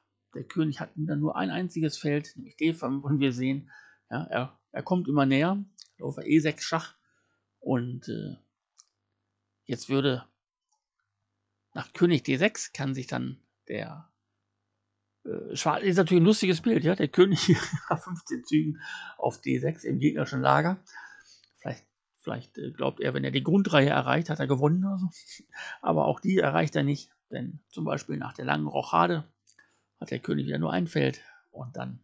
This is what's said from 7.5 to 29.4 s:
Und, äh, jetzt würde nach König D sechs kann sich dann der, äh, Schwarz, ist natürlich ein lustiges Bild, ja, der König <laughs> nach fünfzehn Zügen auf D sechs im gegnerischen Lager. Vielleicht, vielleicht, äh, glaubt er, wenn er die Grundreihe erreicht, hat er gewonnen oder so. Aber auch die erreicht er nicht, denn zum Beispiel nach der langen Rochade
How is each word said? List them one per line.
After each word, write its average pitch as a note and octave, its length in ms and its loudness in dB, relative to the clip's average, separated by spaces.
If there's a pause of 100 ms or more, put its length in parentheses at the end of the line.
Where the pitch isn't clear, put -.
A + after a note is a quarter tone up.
Und, B2 480 -2
äh, A2 300 -8 (1300)
jetzt - 240 -8
würde C3+ 360 0 (1500)
nach - 200 -12
König F3 300 4
D C3+ 140 0
sechs - 360 -2
kann C3+ 220 -4
sich B2+ 100 -8
dann C3 340 -6 (280)
der, - 420 -10 (1160)
äh, - 300 -8
Schwarz, D#3+ 280 -2
ist F#3 140 2
natürlich F3+ 240 6
ein E3 40 8
lustiges F#3 360 4
Bild, A3+ 220 2
ja, F3 120 4
der D3 140 0
König F#3 400 4
<laughs> - 400 2
nach E3 120 -2
fünfzehn - 440 -10
Zügen D3+ 360 0 (360)
auf - 240 -4
D C3 180 -2
sechs C#3+ 240 -4
im B2+ 160 -2
gegnerischen C#3+ 420 0
Lager. D3 400 4 (760)
Vielleicht, - 280 -10 (360)
vielleicht, A#2 360 -10
äh, - 140 -10
glaubt C3+ 300 -4
er, C#3 120 0
wenn C#3 120 -2
er C3+ 60 -2
die C3+ 120 0
Grundreihe D#3+ 460 6
erreicht, C#3 400 2
hat D3+ 100 -2
er C#3 80 -2
gewonnen D3 380 2
oder G3 120 -2
so. F3+ 120 -2 (720)
Aber - 240 2
auch D3 140 0
die F#3+ 180 2
erreicht D#3+ 380 2
er D3 80 2
nicht, C#3+ 280 -2 (180)
denn C3+ 300 -10 (100)
zum - 140 -8
Beispiel C#3+ 340 -4
nach - 160 -8
der B2+ 120 -10
langen D2+ 220 0
Rochade E2 580 2 (720)